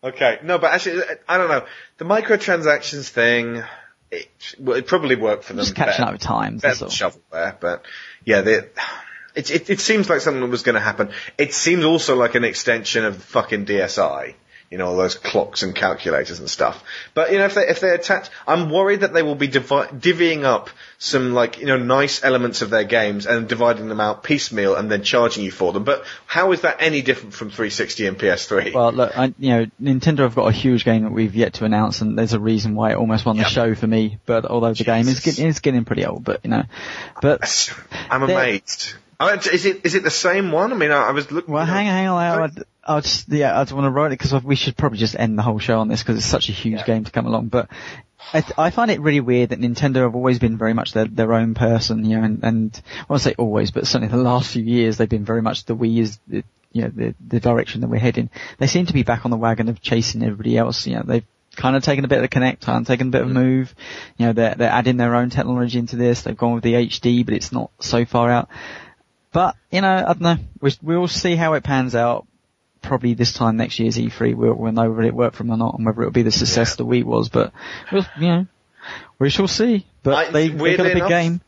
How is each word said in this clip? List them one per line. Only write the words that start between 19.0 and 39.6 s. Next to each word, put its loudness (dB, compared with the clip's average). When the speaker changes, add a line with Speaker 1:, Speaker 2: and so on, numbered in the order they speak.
Speaker 1:
they 4
will -2
be -2
divi-, 0
divvying 0
up 2
some, 0
like, 0
you -10
know, 2
nice 0
elements 0
of -4
their 2
games 0
and 0
dividing 0
them -6
out -2
piecemeal 0
and -4
then -2
charging 0
you -6
for -2
them. -2
But 0
how 2
is 0
that 0
any 0
different -2
from -12
three -4
sixty -4
and -2
P 0
S 0
three? -2
Speaker 2:
Well, 2
look, 0
I, 0
you 0
know, 2
Nintendo 2
have 2
got 2
a 4
huge 2
game 4
that -4
we've 0
yet 0
to -4
announce, 0
and -2
there's 0
a 0
reason 0
why 2
it 0
almost 0
won 2
the 0
Speaker 1:
Yep. 0
Speaker 2:
show 2
for -2
me. 0
But 0
although 0
the -4
game 2
is 2
Speaker 1:
Jesus. -6
Speaker 2:
getting, 0
it's -2
getting 2
pretty -2
old, -6
but, -4
you -4
know, 0
but 0
Speaker 1:
I'm 2
Speaker 2:
they're 2
Speaker 1:
amazed. -2
I 4
mean, 0
is 0